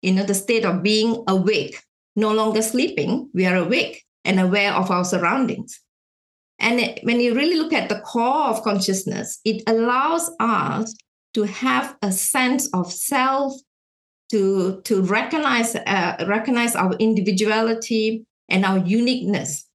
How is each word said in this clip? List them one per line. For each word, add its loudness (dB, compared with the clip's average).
You 2
know, 2
the 0
state 0
of 0
being 2
awake, 0
no 2
longer 2
sleeping, -2
we 2
are 2
awake -2
and 2
aware 2
of -2
our 2
surroundings. -2
And 0
it, -4
when 2
you 2
really 2
look 0
at -2
the -2
core 0
of 0
consciousness, -2
it 0
allows 0
us -2
to 0
have -2
a -2
sense 0
of -2
self, 0
to, 2
to 2
recognize, 0
uh, -2
recognize 0
our 0
individuality 0
and 2
our 2
uniqueness. 0